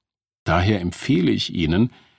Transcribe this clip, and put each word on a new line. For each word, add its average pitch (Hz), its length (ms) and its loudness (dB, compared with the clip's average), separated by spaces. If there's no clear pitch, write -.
Daher 92 380 0
empfehle 135 500 0
ich - 220 -4
Ihnen, 180 360 0